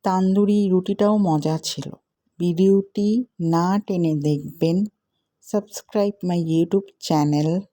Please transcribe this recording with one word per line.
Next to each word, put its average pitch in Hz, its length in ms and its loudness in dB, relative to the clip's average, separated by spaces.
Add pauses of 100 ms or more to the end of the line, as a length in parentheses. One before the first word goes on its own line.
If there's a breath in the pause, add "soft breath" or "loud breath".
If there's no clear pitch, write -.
তান্দুরি 196 640 2
রুটিটাও 202 480 0
মজা 156 400 0
ছিল। - 300 -10 (520)
ভিডিওটি 196 840 2 (280)
না 180 340 2
টেনে 170 280 0
দেখবেন। 151 640 -2 (720)
Subscribe 202 680 -4 (120)
my 175 100 0 (120)
YouTube 170 380 0 (180)
channel 151 420 2 (220)